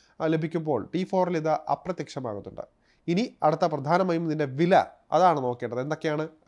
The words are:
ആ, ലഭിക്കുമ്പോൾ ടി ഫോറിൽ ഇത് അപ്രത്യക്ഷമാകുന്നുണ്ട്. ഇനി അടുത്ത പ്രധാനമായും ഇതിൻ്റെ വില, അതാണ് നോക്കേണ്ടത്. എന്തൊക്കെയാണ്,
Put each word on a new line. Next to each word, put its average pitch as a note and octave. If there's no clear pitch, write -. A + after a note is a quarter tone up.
ആ, E3+
ലഭിക്കുമ്പോൾ D#3
ടി F3+
ഫോറിൽ F3+
ഇത് D#3
അപ്രത്യക്ഷമാകുന്നുണ്ട്. C3
ഇനി F#3+
അടുത്ത D#3+
പ്രധാനമായും E3
ഇതിൻ്റെ D3+
വില, D#3
അതാണ് D#3+
നോക്കേണ്ടത്. A#2+
എന്തൊക്കെയാണ്, D3+